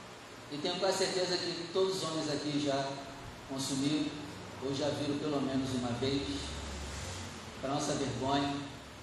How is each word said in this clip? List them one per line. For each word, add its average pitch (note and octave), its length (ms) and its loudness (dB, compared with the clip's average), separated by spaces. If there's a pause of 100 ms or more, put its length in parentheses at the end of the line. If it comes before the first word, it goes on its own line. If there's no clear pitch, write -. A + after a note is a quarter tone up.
(500)
E C#3+ 60 -6
tenho F3 240 0
quase F#3+ 180 4
certeza F3+ 380 4
que E3+ 380 -2
todos F#3+ 220 4
os - 80 -2
homens D#3 260 0
aqui C#3+ 340 2
já C#3 240 2 (600)
consumiram, C#3 600 2 (520)
ou C#3 120 0
já D3 140 2
viram C#3+ 300 2
pelo D3 240 2
menos C3 320 2
uma A#2+ 240 2
vez, C#3 240 2 (1400)
para C3+ 140 0
nossa D3 180 2
vergonha, C3+ 640 2 (460)